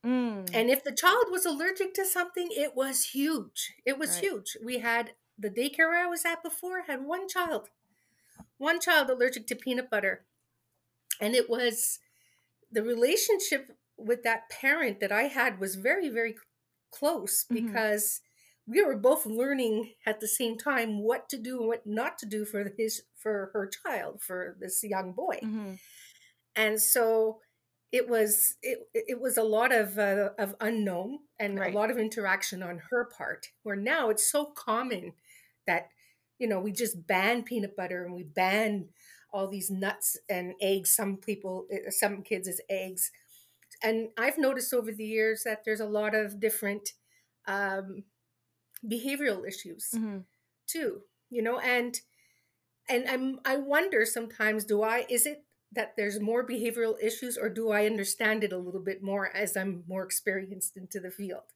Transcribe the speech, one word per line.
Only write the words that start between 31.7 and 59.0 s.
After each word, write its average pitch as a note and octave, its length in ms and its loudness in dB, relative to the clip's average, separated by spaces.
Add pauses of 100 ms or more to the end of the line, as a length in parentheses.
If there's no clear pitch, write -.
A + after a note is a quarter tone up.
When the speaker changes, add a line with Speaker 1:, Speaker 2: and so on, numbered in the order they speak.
Speaker 2:
a G#3 40 0
lot A3 140 2
of B3 60 0
interaction G3 680 -2
on F3 260 -10
her A#3+ 140 2
part, - 440 -8 (160)
where G3+ 120 -4
now A#3+ 340 2
it's G#3+ 220 2
so D4 140 2
common A3+ 640 -4 (560)
that, - 220 0 (500)
you A#3+ 80 0
know, G3 140 2
we G#3 100 -2
just F#3 340 -2
ban G#3 380 2
peanut G#3+ 320 -4
butter F3+ 300 -4
and F3+ 100 -8
we F3+ 80 -10
ban F#3+ 640 0 (460)
all F#3+ 160 -2
these F#3+ 200 -6
nuts G3 460 -2 (140)
and F3+ 320 -4
eggs. G3 340 4
Some G3+ 220 -2
people, F#3+ 520 -6
eh, G3 200 -6
some G3 340 -2
kids F#3 240 -4
is F3+ 220 -6
eggs. F#3+ 420 -4 (720)
And A3 240 0 (100)
I've B3 200 2
noticed C4 360 2
over A3 200 0
the G#3+ 100 -8
years A3 400 0
that G#3+ 220 -4
there's A3 160 -2
a A3 40 -2
lot G#3 300 0
of G#3 240 -2
different, G#3 520 -2 (540)
um, G3 600 -4 (800)
behavioral A#3+ 600 -2
issues - 480 -10
Speaker 1:
Mm-hmm. G#3+ 220 -4 (500)
Speaker 2:
too, D4 360 -4 (260)
you A#3+ 120 -4
know, A#3 160 0
and, B3 440 0 (880)
and B3+ 180 2
I'm, C4 380 -2
I C4+ 100 2
wonder C#4+ 500 2
sometimes, A3 600 0
do G#3 160 2
I, A3+ 280 2
is A#3+ 160 4
it D4 200 -6 (260)
that G#3+ 240 -4
there's G#3 240 -2
more A#3 260 0
behavioral A3+ 560 0
issues, A#3 360 -4
or G#3+ 100 -2
do A3 240 0
I G#3 140 4
understand G#3+ 580 0
it G3 80 0
a F#3 60 -4
little F3+ 260 -6
bit F#3+ 180 -4